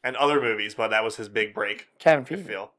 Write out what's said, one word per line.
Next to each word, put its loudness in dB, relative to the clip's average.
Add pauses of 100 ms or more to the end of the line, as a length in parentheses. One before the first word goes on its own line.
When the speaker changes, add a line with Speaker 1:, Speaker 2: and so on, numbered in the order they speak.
Speaker 1:
and -4
other 4
movies, -2
but -2
that 2
was -4
his -10
big -2
break. -6 (100)
Speaker 2:
Cabin 6
Speaker 1:
I -14
Speaker 2:
Fever. -6
Speaker 1:
feel. -8